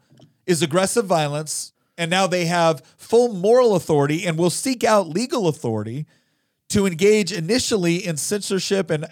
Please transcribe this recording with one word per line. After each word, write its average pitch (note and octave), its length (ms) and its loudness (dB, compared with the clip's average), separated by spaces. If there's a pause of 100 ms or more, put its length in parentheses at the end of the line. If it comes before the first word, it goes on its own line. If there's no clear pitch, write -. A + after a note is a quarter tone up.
(460)
is E3+ 160 0
aggressive F#3+ 420 0
violence, D#3 680 -4 (240)
and E3 120 -4
now F#3+ 160 2
they F3 200 0
have E3 340 2 (160)
full A#3+ 380 2
moral A3 400 4
authority D#3 500 0
and D#3+ 140 -2
will F3 100 2
seek B3 340 -4
out G#3+ 240 4
legal G#3 400 -2
authority A#2 600 -4 (640)
to G3 160 2
engage F#3+ 460 2
initially F3 640 0
in F3 200 -6
censorship G3 720 -4
and, D#3 240 -4